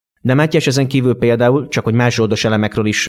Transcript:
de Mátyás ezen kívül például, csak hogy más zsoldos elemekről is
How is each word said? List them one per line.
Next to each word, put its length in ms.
de 120
Mátyás 340
ezen 200
kívül 260
például, 540
csak 160
hogy 100
más 200
zsoldos 320
elemekről 400
is 240